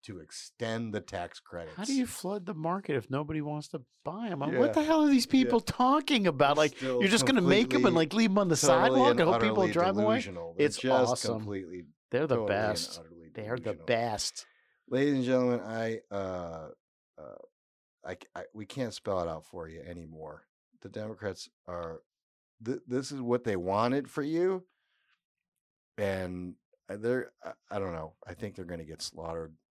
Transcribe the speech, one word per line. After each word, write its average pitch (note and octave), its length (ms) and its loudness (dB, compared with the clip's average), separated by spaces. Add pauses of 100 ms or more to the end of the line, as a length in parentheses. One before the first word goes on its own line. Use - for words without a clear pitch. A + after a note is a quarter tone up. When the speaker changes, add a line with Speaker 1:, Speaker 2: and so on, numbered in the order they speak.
Speaker 1:
to G2 160 -14
extend A2+ 720 -6
the G#2+ 80 -4
tax F2 400 -8
credits. F2 360 -12
Speaker 2:
How F#3 80 -10
do C4+ 100 -4
you B3+ 120 0
flood G3 380 -8
the F#3 100 -10
market E3 420 -4
if A2+ 120 -4
nobody D3+ 320 -4
wants D3 280 -6
to D#3 120 -10 (240)
buy G#3+ 240 -8
'em? E3+ 120 -4
What D3 120 -2
Speaker 1:
Yeah. B3+ 200 4
Speaker 2:
the D#4 100 4
hell D#4 220 4
are D4 40 6
these C4 180 6
people B3 340 4
Speaker 1:
Yeah. - 120 -6
Speaker 2:
talking B3+ 540 4
about? C#3+ 240 4
Speaker 1:
It's D3 80 4
Speaker 2:
Like, D3+ 180 4
Speaker 1:
still C3 240 -2
Speaker 2:
you're F#3+ 80 4
just A3 160 4
gonna B3+ 160 4
make F3 100 4
'em G3+ 120 8
and, C4 80 2
Speaker 1:
completely, - 220 4
Speaker 2:
like, E3 200 2
leave A3 180 4
'em F#3+ 80 4
on G3 100 4
the D#3+ 80 4
Speaker 1:
totally D3 240 6
Speaker 2:
sidewalk B3+ 320 6
Speaker 1:
and - 80 2
Speaker 2:
and - 100 6
hope - 100 4
people G#3+ 200 2
Speaker 1:
utterly - 120 2
Speaker 2:
drive F#3 240 2
away? G#3 80 2 (120)
Speaker 1:
delusional. F2 420 -8
They're D3 80 4
Speaker 2:
It's C3 100 0
Speaker 1:
just B2+ 360 4
Speaker 2:
awesome. A2+ 260 -2
Speaker 1:
completely, F#2+ 460 -8 (260)
Speaker 2:
They're C3+ 160 0
the C3+ 80 2
Speaker 1:
totally G#2+ 220 0
and G#2+ 160 2
Speaker 2:
best. - 260 -6
Speaker 1:
utterly E2 340 -20
Speaker 2:
They're A2 240 -6
the B2+ 60 -8
Speaker 1:
delusional. F#2 240 -6
Speaker 2:
best. A#2 600 -2 (420)
Speaker 1:
Ladies C#3 260 2
and C3 100 0
gentlemen, B2 360 2
I, A2+ 400 -6 (100)
uh, F2+ 600 -6 (460)
uh, C#2 180 -16 (680)
I, F2+ 120 -10 (180)
I, F2+ 180 -12
we G#2+ 140 -14
can't A#2+ 260 -6
spell F#2+ 300 -4
it E2 60 -2
out D#2+ 180 -8
for E2 220 -14
you D#2+ 140 -16
anymore. D#2+ 640 -16 (340)
The - 100 -16
Democrats G#2+ 580 -10 (180)
are, E2+ 360 -10 (600)
th-, A#2 260 -6
this C3 240 -4
is C3+ 100 -8
what A#2+ 220 0
they A2 120 0
wanted A2 540 0
for D3+ 140 -6
you. F3 420 -2 (1300)
And, F2+ 560 -4 (340)
uh, G2 80 -8
they're, A#2+ 340 -2 (140)
I, - 80 -12 (180)
I G#2 80 -6
don't F#2+ 140 -4
know. D#2+ 220 -10 (120)
I G#2 80 -12
think G2+ 220 -10
they're F#2 80 -12
gonna E2+ 200 -10
get D#2 180 -16
slaughtered. E2 520 -10 (180)